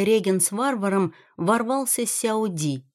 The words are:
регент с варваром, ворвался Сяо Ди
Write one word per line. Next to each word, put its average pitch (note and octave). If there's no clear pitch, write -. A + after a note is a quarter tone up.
регент G3
с -
варваром, G3
ворвался A#3
Сяо A3
Ди D3+